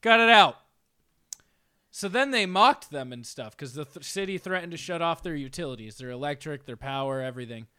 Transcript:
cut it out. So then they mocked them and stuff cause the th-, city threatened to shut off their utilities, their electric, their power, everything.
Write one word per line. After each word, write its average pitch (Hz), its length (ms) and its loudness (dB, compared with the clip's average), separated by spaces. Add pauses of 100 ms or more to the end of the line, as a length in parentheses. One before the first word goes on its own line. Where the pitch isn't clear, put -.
cut 226 180 6
it 226 100 6
out. 202 280 8 (1300)
So - 160 -8
then 254 240 0
they 233 140 2
mocked 202 460 4
them 135 200 -8
and 120 140 -14
stuff - 320 -12
cause 135 160 -12
the 147 120 -10
th-, 143 200 -20
city 196 320 -6
threatened 180 340 -6
to 170 60 -12
shut 170 240 -6
off 170 220 -2
their 170 120 -6
utilities, 131 640 -10
their 127 140 -12
electric, 139 540 -8
their 120 120 -12
power, 135 440 -6
everything. 120 460 -10 (120)